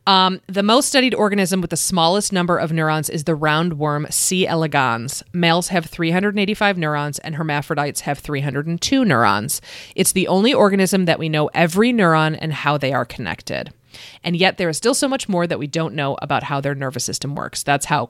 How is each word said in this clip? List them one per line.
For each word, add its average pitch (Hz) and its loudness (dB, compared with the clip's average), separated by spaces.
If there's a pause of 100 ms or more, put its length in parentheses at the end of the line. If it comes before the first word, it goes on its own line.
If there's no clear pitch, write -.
Um, 185 4
the 196 -2
most 233 4
studied 254 2
organism 190 2
with 175 -4
the 160 -4
smallest 185 0
number 175 0
of 160 -2
neurons 156 0
is 151 -4
the 160 0
roundworm 151 0
C. - 0
elegans. 139 0 (120)
Males 170 2
have 170 -2
three 165 -4
hundred 185 2
and 208 -2
eighty-five 202 0
neurons 147 -2
and 160 -10
hermaphrodites 147 -2
have 143 -4
three 139 -6
hundred 143 -4
and 170 -4
two 269 2
neurons. 113 2 (340)
It's - 2
the 185 2
only 196 4
organism 196 4
that 165 2
we 160 -4
know 151 2
every 180 4
neuron 160 4
and 156 -4
how 147 0
they 135 -2
are 123 0
connected. - -8 (520)
And 175 -2
yet 180 2
there 175 0
is 156 -4
still 262 2
so 285 0
much 262 -4
more 175 0
that 160 -2
we 147 -6
don't 160 -4
know 139 -4
about 143 0
how 139 -4
their 143 -2
nervous 135 -6
system - -6
works. - -8
That's 147 0
how 143 0